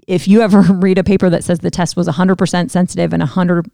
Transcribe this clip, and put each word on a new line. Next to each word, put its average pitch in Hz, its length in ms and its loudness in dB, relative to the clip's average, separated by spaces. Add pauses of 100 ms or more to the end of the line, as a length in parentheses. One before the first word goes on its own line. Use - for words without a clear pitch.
if 185 220 -4
you 214 140 6
ever 202 180 4
<laughs> 175 140 4
read 185 240 0
a 180 60 0
paper 190 260 2
that 170 120 0
says 175 180 -2
the 175 100 -4
test - 260 -4
was 175 100 -2
a 165 60 -4
hundred 185 240 0
percent 175 340 -2
sensitive 175 440 -2
and 165 80 -2
a 160 40 -2
hundred 175 480 -2